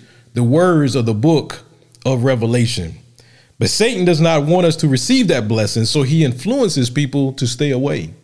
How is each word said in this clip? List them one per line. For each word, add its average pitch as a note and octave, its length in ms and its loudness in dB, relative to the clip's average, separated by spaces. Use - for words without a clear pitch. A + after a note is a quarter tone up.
the A#2+ 120 0
words D3+ 500 2
of A#2+ 100 0
the A2+ 80 0
book C3+ 520 0
of B2+ 180 0
Revelation. A#2 680 0
But C#3+ 100 0
Satan G#3 380 0
does E3+ 140 2
not D#3+ 260 2
want F3 180 2
us D#3+ 120 2
to D#3 120 0
receive F#3+ 400 2
that B2+ 180 0
blessing, A2 380 0
so C#3 200 0
he D#3 200 2
influences D#3 640 -2
people C3+ 460 -2
to C3 120 -4
stay C#3+ 240 -2
away. B2 520 -4